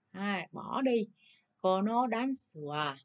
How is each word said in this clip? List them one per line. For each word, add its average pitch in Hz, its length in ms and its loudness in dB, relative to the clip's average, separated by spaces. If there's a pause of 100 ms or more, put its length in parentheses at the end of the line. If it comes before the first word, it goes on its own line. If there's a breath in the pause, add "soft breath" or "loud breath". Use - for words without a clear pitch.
(100)
À, 190 420 -4
bỏ - 300 -4
đi. 233 260 2 (520 soft breath)
Kono 214 500 4
dansu 240 500 -4
wa, 147 440 -2